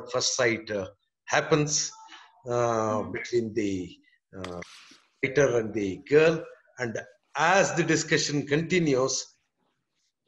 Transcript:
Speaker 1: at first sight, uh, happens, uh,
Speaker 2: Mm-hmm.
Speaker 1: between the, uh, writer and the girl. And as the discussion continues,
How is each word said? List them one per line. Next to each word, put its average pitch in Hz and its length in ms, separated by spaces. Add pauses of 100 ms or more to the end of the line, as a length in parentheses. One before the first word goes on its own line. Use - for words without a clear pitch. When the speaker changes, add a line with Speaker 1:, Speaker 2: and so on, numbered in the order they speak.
Speaker 1:
at - 120
first - 240
sight, 113 340
uh, 98 180 (380)
happens, 147 640 (580)
uh, - 20 (500)
Speaker 2:
Mm-hmm. 90 120
Speaker 1:
between 113 420
the, 98 420 (420)
uh, 90 220 (640)
writer 131 360
and 110 160
the 98 240 (100)
girl. 156 340 (360)
And 117 200 (380)
as 160 380
the 165 80
discussion 147 640
continues, 147 680 (1120)